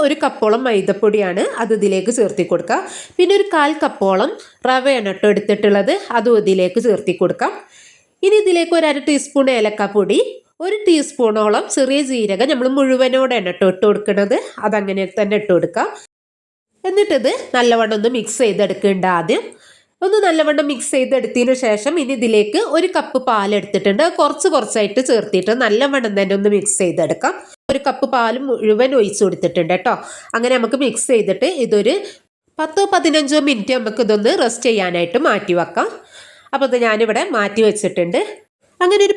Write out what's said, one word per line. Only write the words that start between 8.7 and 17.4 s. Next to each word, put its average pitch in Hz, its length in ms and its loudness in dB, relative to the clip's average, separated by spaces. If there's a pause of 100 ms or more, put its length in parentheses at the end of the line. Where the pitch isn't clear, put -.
ഒരു 320 100 2
അര 285 100 -2 (100)
ടീസ്പൂൺ 269 480 0
ഏലക്കാപ്പൊടി, 208 640 0 (460)
ഒരു 415 220 -4
ടീസ്പൂണോളം 226 760 2 (140)
ചെറിയ 277 240 2 (100)
ജീരകം 220 420 0
നമ്മൾ 254 160 0 (100)
മുഴുവനോടെയാണ് 254 800 2
ട്ടോ 190 140 4
ഇട്ട് 202 160 -2
കൊടുക്കുന്നത്. 202 480 0 (300)
അതങ്ങനെ 196 380 -2 (160)
തന്നെ 208 200 0
ഇട്ട് 208 140 -2
കൊടുക്കാം. 233 340 0 (1000)
എന്നിട്ടിത് 370 420 2 (260)